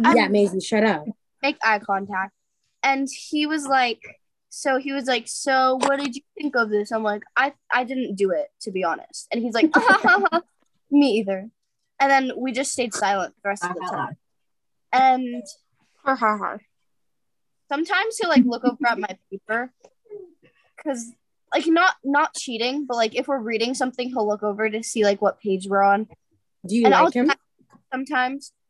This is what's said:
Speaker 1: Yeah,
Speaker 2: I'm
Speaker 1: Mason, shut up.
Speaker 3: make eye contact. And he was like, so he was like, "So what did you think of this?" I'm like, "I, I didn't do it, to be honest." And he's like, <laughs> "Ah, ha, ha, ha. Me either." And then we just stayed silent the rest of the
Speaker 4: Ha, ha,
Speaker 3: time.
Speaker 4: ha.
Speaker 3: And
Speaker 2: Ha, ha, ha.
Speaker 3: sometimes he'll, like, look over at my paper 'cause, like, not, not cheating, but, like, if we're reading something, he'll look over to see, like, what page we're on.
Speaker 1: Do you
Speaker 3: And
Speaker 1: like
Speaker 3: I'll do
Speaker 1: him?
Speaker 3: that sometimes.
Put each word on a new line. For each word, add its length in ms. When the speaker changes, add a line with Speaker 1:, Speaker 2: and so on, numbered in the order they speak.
Speaker 1:
Yeah, 100
Speaker 2:
I'm 60
Speaker 1:
Mason, 300
shut 220
up. 220
Speaker 3:
make 200
eye 140
contact. 560
And 260
he 160
was 220
like, 340
so 300
he 140
was 120
like, 220
"So 560
what 160
did 160
you 80
think 200
of 160
this?" 200
I'm 120
like, 180
"I, 160
I 120
didn't 320
do 160
it, 160
to 100
be 120
honest." 480
And 120
he's 100
like, 180
<laughs> 40
"Ah, 40
ha, 240
ha, 280
ha. 100
Me 300
either." 300
And 120
then 240
we 160
just 220
stayed 220
silent 480
the 60
rest 140
of 120
the 60
Speaker 4:
Ha, 60
ha, 80
Speaker 3:
time. 120
Speaker 4:
ha. 100
Speaker 3:
And 500
Speaker 2:
Ha, 120
ha, 220
ha. 200
Speaker 3:
sometimes 480
he'll, 120
like, 140
look 220
over 220
at 120
my 180
paper 420
'cause, 380
like, 140
not, 360
not 300
cheating, 520
but, 120
like, 180
if 140
we're 100
reading 340
something, 360
he'll 180
look 160
over 260
to 140
see, 220
like, 160
what 180
page 300
we're 120
on. 260
Speaker 1:
Do 80
you 120
Speaker 3:
And 40
Speaker 1:
like 120
Speaker 3:
I'll 60
do 120
Speaker 1:
him? 60
Speaker 3:
that 120
sometimes. 640